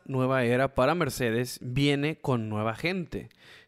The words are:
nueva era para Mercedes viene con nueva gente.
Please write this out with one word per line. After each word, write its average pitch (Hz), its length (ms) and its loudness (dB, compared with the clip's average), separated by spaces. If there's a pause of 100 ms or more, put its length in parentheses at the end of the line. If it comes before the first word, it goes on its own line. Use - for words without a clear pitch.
nueva 131 400 2
era 123 300 2
para 135 200 2
Mercedes 123 680 -2
viene 143 560 0
con 113 320 -2
nueva 107 240 -2
gente. 165 560 -6 (380)